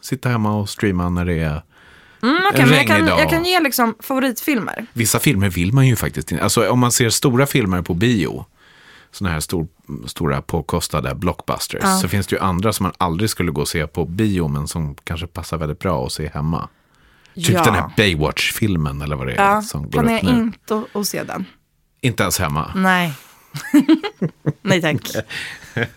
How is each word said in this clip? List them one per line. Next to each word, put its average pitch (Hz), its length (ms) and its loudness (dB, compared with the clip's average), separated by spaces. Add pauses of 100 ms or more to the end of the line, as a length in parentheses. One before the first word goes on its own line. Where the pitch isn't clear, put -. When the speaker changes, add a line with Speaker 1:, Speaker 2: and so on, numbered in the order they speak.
Speaker 1:
sitta - 280 -4
hemma 107 280 2
och 101 140 -2
streama 87 380 0
när 87 160 0
det 87 140 0
är 76 240 -2 (600)
Speaker 2:
Mm, 262 140 2 (120)
okej, 392 140 2
Speaker 1:
en - 60 6
Speaker 2:
men - 100 6
jag - 0 -
Speaker 1:
regnig - 100 2
Speaker 2:
kan, 320 180 4
Speaker 1:
dag. - 140 4
Speaker 2:
jag - 100 2
kan 330 140 2
ge 359 160 2
liksom 240 400 0
favoritfilmer. 262 920 -2
Speaker 1:
Vissa 113 260 0
filmer 101 320 2
vill 87 220 0
man 135 140 6
ju 123 100 4
faktiskt - 360 -4
inte. 85 120 0
Alltså, 104 260 2
om 123 80 4
man 120 140 4
ser 117 180 2
stora 135 360 2
filmer 92 360 0
på 90 120 -4
bio, 85 500 0 (720)
såna 92 160 -2
här 78 100 -2
stor-, 82 260 -2 (400)
stora 69 360 -2
påkostade 76 720 -4
blockbusters, - 680 -4
Speaker 2:
Ja. 190 160 2
Speaker 1:
så 92 100 -2
finns 98 180 -2
det 104 100 -2
ju - 60 -4
andra 95 300 2
som 95 120 -2
man 85 140 0
aldrig 90 320 0
skulle 87 200 -2
gå 71 100 -2
och 71 80 -2
se 78 180 -2
på 85 180 -4
bio, 90 440 0
men 71 200 -2
som 78 260 -4 (100)
kanske 82 220 -8
passar 85 320 -8
väldigt 76 200 -6
bra 71 280 -2
att 65 60 -8
se 76 220 -6
hemma. 78 340 -2 (680)
Typ 170 140 -4
Speaker 2:
Ja. 170 160 4
Speaker 1:
den 113 100 4
här 71 220 -2
Baywatch-filmen 78 1080 0
eller 73 140 -4
vad - 100 -6
det 123 80 -4
är 196 100 2 (100)
Speaker 2:
Ja, 214 80 0
Speaker 1:
som 123 200 -8
går - 80 -10
Speaker 2:
planerar 226 280 2
Speaker 1:
upp - 60 -4
nu. 254 60 4 (100)
Speaker 2:
inte 220 360 -4
att, - 200 -6
att 202 100 -2
se - 160 -6
den. - 220 -8 (560)
Speaker 1:
Inte 117 220 0
ens 90 160 0
hemma? 76 360 -2
Speaker 2:
Nej. 185 380 2 (800)
<laughs> - 720 -2
Nej, 190 200 2
tack. 151 320 -2 (840)